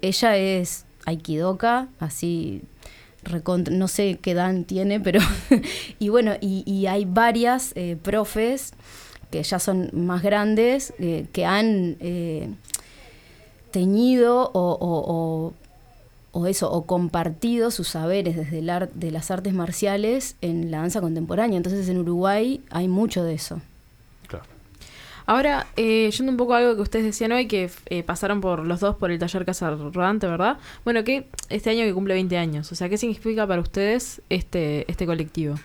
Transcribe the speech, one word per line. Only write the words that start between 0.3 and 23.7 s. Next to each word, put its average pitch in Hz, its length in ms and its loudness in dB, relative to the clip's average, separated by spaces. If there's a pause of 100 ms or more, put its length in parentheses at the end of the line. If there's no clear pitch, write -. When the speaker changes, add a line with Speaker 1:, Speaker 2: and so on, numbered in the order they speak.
Speaker 1:
es 190 480 0 (220)
aikidoka, 185 800 0 (120)
así 165 640 -4 (600)
recontra, 170 520 -2
no 185 120 2
sé 196 340 0
qué 180 140 0
dan 180 300 0
tiene, 196 340 0
pero 190 200 4 (400)
<laughs> - 400 -8
y 208 100 0
bueno, 220 300 4
y, 190 260 -2
y 196 200 0
hay 196 200 0
varias, 233 720 2
eh, 175 260 -4
profes 214 680 -2 (600)
que 160 100 -4
ya 180 160 -2
son 185 360 0
más 180 280 0
grandes, 214 760 2
eh, 165 340 -2
que 180 100 0
han, 190 560 2
eh, 170 500 -6 (1200)
teñido 240 840 4
o, 180 260 2
o, 170 240 0 (480)
o, - 20 -18 (800)
o 175 160 -2
eso, 190 240 0
o 165 140 -2
compartido 180 840 0
sus 190 180 -4
saberes 170 460 0
desde 156 240 -4
el 165 100 -2
ar-, 180 240 -2
de 165 180 -6
las 160 200 -6
artes 190 220 -2
marciales 202 880 0
en 165 300 -2
la 156 80 -4
danza 175 220 -2
contemporánea. 170 560 0
Entonces, 185 320 -2
en 180 80 2
Uruguay 196 720 0
hay 180 180 -2
mucho 190 360 2
de 165 100 -2
eso. 160 260 -8 (680)